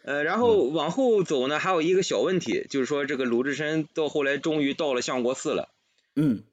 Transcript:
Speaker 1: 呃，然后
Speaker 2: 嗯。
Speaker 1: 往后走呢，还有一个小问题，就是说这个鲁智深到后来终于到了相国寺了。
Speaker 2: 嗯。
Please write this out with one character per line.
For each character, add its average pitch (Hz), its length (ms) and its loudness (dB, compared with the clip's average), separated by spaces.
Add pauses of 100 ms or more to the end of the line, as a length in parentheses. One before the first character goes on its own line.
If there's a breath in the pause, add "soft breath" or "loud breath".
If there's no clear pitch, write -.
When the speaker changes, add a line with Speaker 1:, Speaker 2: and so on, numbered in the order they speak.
Speaker 1:
呃， 143 200 -4
然 185 140 -2
后 214 300 4
Speaker 2:
嗯。 147 60 -4
Speaker 1:
往 160 160 0
后 233 320 2
走 135 260 0
呢， 151 100 0
还 175 120 0
有 175 100 2
一 170 140 2
个 190 80 2
小 113 180 0
问 175 180 2
题， - 300 -4
就 139 120 -2
是 123 60 0
说 143 200 -2
这 139 100 -4
个 131 80 -2
鲁 120 200 2
智 139 100 -2
深 151 400 -2
到 151 160 -2
后 151 120 0
来 139 140 0
终 151 260 0
于 139 120 0
到 147 180 -2
了 123 80 0
相 131 220 -2
国 123 120 0
寺 - 140 -8
了。 101 220 -2 (440)
Speaker 2:
嗯。 139 380 2